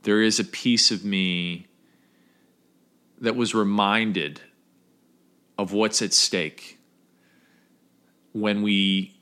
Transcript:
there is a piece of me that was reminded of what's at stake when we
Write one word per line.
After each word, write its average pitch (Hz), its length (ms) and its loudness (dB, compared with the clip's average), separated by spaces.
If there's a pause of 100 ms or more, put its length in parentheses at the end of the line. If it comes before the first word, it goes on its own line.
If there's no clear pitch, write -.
there 107 180 2
is 110 180 2
a 107 40 -2
piece - 480 0
of 98 140 -6
me 90 640 -2 (1500)
that 113 140 -2
was 117 200 -2
reminded 101 880 0 (1160)
of 98 140 -4
what's 107 300 2
at 101 100 -2
stake - 680 -2 (1500)
when 104 280 0
we 98 600 2